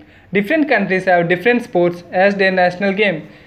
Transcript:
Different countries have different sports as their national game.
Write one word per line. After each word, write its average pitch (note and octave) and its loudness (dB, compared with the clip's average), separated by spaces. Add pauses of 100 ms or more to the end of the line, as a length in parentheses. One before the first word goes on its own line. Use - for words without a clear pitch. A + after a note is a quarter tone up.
(320)
Different C#4+ 0
countries F#3+ -2
have F3 2
different A#3 0
sports F3 -2
as F#3+ 2
their F#3+ 2
national F#3 0
game. F#3+ -2 (200)